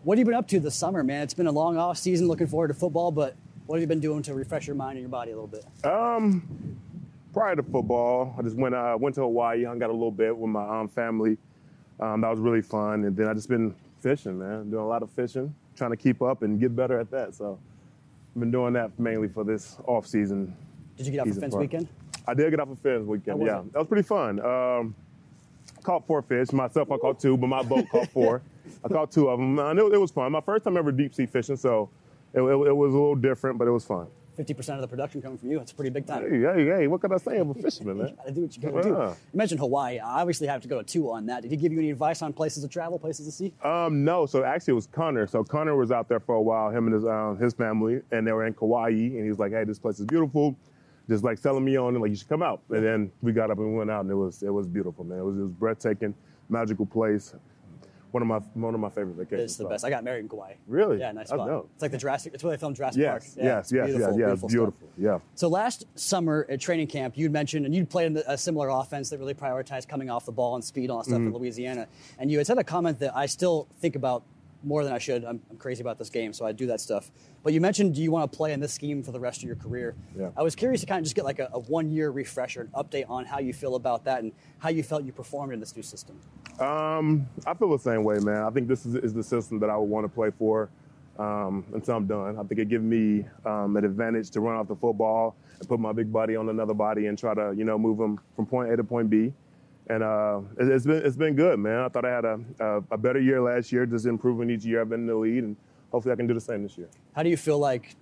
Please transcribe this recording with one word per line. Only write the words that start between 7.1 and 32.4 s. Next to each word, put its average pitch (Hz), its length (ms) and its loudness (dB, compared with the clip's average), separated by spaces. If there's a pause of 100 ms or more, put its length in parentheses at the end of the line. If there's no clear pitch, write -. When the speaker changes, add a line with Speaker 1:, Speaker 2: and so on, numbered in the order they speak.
Speaker 2:
prior 165 240 2
to 139 80 0
football, 120 720 2
I 120 40 -4
just 113 140 -2
went, 127 180 2
uh, 120 260 0
went 135 160 0
to 139 60 0
Hawaii, 117 420 2
hung 120 180 -4
out 113 80 0
a - 20 0
little 117 200 0
bit 110 240 2
with 113 140 -2
my, 107 300 -2
um, 107 80 -4
family. 110 500 0 (600)
Um, 110 220 0
that 113 80 2
was 113 100 0
really 113 240 2
fun. 107 420 -2
And 95 120 0
then 107 120 2
I 107 60 0
just 107 140 -6
been 113 260 0 (260)
fishing, 123 380 -2
man. 104 320 -8
Doing 110 140 -2
a 107 40 -2
lot 113 140 -2
of 110 80 -8
fishing, 131 420 -4 (220)
trying 123 160 -2
to 117 60 -2
keep 131 260 2
up 127 200 0
and 104 180 0
get 120 160 2
better 127 240 2
at 110 100 -6
that. 113 240 -4
So 101 240 -8 (760)
I've 120 60 -4
been 117 120 0
doing 123 220 2
that 113 240 -2
mainly 113 300 0
for 107 140 -4
this 104 340 -4 (100)
off 117 200 2
season. 98 500 -2 (400)
Speaker 1:
Did 131 100 -8
you 139 60 -4
get 139 80 -2
off 123 60 0
a 107 40 2
Speaker 2:
Season 98 100 -4
Speaker 1:
fence 131 140 -4
Speaker 2:
part. 98 80 0
Speaker 1:
weekend? 160 260 -2 (380)
Speaker 2:
I 123 80 -2
did 151 160 4
get 151 80 2
off 139 120 -4
a 131 60 -12
fence 120 300 0
weekend, 104 320 -2
Speaker 1:
How 110 60 2
was - 20 4
Speaker 2:
yeah. 101 140 2
Speaker 1:
it? 92 120 -12
Speaker 2:
That 143 60 0
was 160 100 0
pretty 208 180 4
fun. 117 340 0
Um, 123 540 0 (880)
caught 175 240 0
four 151 160 2
fish. 123 300 2
Myself, 135 380 2
I 135 60 2
caught 131 240 0
two, 131 160 6
but 127 100 2
my 131 160 2
boat 123 280 2
caught 123 180 2
Speaker 1:
<laughs> - 40 -16
Speaker 2:
four. 123 300 4 (420)
I 117 40 -6
caught 156 240 0
two 147 160 6
of 123 100 2
'em. 131 200 2
And 151 200 2
it, 208 140 6
it 208 60 6
was 185 120 4
fun. 135 220 0
My 156 80 2
first 214 240 0
time 185 120 2
ever 151 140 2
deep 135 240 0
sea 127 120 0
fishing, 131 300 -2
so 113 340 2 (420)
it, 127 80 2